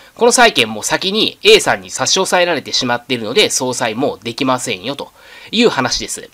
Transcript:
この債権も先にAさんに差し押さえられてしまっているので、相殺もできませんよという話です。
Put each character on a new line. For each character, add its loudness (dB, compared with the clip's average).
こ 2
の 6
債 4
権 0
も -8
先 -2
に -2
A 8
さ 0
ん -6
に -18
差 -4
し 0
押 -2
さ 2
え 2
ら 0
れ -4
て -12
し 0
ま 0
っ -10
て -4
い -2
る -6
の -6
で、 2
相 -2
殺 -4
も -4
で -8
き -2
ま 0
せ -6
ん -10
よ -6
と -12
い 2
う 6
話 -2
で -8
す。 -12